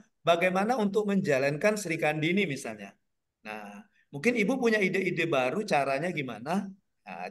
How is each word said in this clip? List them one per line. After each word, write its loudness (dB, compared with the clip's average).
bagaimana 4
untuk 2
menjalankan 2
Sri -4
Kandi 0
ini 4
misalnya. -8
Nah, -14
mungkin 0
Ibu 2
punya 2
ide-ide 0
baru 0
caranya 0
gimana -4
nah, -10